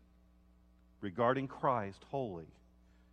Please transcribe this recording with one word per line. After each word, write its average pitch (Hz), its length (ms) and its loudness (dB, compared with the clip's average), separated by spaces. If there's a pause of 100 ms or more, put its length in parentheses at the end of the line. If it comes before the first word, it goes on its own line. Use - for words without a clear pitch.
(1000)
Regarding 120 460 2
Christ 117 600 0
holy 98 380 -4 (640)